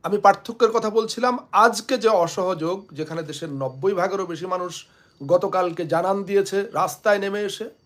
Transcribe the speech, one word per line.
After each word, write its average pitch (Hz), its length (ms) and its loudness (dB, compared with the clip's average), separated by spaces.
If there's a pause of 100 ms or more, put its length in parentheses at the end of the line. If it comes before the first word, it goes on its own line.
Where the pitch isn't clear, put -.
আমি 202 160 -2
পার্থক্যের 214 520 4
কথা 220 200 0
বলছিলাম। 226 480 0 (140)
আজকে 226 460 4
যে 214 100 2
অসহযোগ, 180 840 0
যেখানে 156 300 -8
দেশের 151 300 -10
নব্বই 135 420 -2
ভাগেরও 190 320 -2
বেশি 170 200 -8
মানুষ 180 400 -6 (400)
গতকালকে 180 600 2
জানান 185 360 0
দিয়েছে 196 400 0 (100)
রাস্তায় 185 460 0
নেমে 196 220 -4
এসে 208 300 -8 (160)